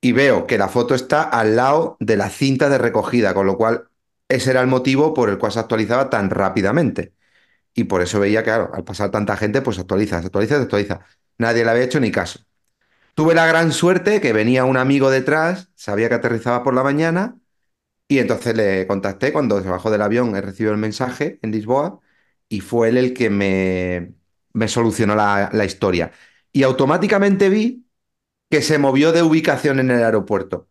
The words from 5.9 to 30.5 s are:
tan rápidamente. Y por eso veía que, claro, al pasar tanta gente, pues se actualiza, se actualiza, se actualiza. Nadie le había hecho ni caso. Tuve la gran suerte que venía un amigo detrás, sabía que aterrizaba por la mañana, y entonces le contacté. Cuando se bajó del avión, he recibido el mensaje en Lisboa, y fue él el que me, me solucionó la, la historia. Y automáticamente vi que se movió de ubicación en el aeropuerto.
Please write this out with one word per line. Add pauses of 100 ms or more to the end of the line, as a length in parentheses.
tan
rápidamente. (600)
Y
por
eso
veía
que,
claro,
al
pasar
tanta
gente,
pues
se
actualiza,
se
actualiza,
se
actualiza. (380)
Nadie
le
había
hecho
ni
caso. (760)
Tuve
la
gran
suerte
que
venía
un
amigo
detrás,
sabía
que
aterrizaba
por
la
mañana, (720)
y
entonces
le
contacté.
Cuando
se
bajó
del
avión,
he
recibido
el
mensaje
en
Lisboa, (480)
y
fue
él
el
que
me, (400)
me
solucionó
la,
la
historia. (400)
Y
automáticamente
vi (640)
que
se
movió
de
ubicación
en
el
aeropuerto.